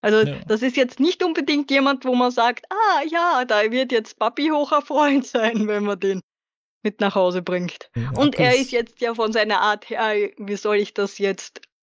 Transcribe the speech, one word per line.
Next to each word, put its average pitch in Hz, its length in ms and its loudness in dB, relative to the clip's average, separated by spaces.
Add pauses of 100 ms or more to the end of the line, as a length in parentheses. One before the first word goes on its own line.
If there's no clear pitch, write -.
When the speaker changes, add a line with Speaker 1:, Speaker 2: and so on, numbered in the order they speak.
Speaker 1:
Also, 214 240 4
Speaker 2:
Ja. 143 220 -6
Speaker 1:
das 214 160 0
ist 254 140 0
jetzt 254 220 0
nicht 339 240 2
unbedingt 302 460 -2
jemand, 269 360 0
wo 254 100 0
man 247 160 2
sagt, 240 400 0
„Ah, 381 360 0
ja, 330 380 0
da 220 260 2
wird 254 200 0
jetzt 226 260 -2
Papi 240 300 -2
hocher 294 340 0
Freund 285 460 2
<laughs> - 0 -
sein, 220 400 0
wenn 208 160 -2
man 202 160 -4
den 190 220 -2 (640)
mit 208 180 -4
nach 196 140 0
Hause 180 260 2
bringt.“ 180 540 -6
Speaker 2:
Ja, 120 160 -6
Speaker 1:
Und 277 240 2
er 247 160 4
Speaker 2:
das 254 100 4
Speaker 1:
ist 262 100 -6
jetzt 233 300 -4
ja 233 140 -4
von 220 180 -2
seiner 214 280 0
Art 214 280 -2
her, 214 480 -2
wie 202 180 -8
soll 208 220 0
ich 208 160 -2
das 202 240 -4
jetzt 196 440 -4 (220)